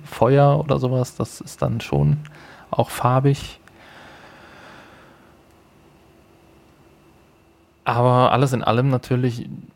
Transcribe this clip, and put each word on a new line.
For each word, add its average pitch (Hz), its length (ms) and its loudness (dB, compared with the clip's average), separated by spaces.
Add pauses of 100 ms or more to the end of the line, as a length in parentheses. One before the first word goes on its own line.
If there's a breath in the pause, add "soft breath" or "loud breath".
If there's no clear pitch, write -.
Feuer 143 560 4
oder 143 200 0
sowas. 127 360 -2
Das - 240 -8
ist - 220 -14
dann 117 200 -2
schon 73 360 0 (540 loud breath)
auch - 180 -2
farbig. 131 720 -2 (4000 loud breath)
Aber 123 480 2
alles 131 220 0
in 117 100 -2
allem 123 260 2
natürlich, 123 580 -2 (280)